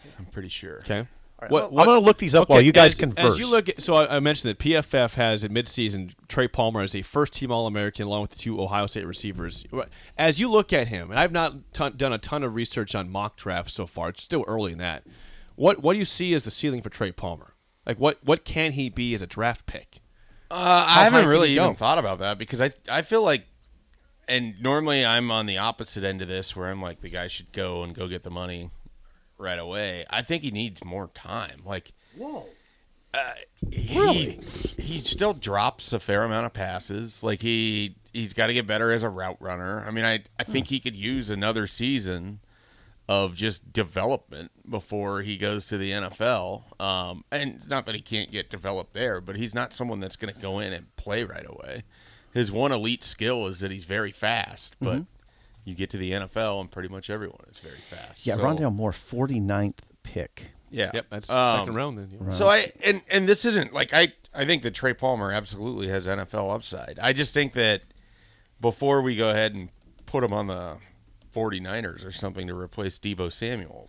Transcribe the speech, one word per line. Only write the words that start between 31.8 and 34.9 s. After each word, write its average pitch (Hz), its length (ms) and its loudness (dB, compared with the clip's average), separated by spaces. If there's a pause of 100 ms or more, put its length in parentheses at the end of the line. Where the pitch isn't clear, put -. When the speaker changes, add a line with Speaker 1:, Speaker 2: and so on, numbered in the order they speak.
Speaker 1:
Whoa. 277 280 -12 (680)
Speaker 2:
uh, 127 200 -4 (380)
he, - 280 -4
Speaker 1:
Really? 202 400 2 (380)
Speaker 2:
he 156 240 -6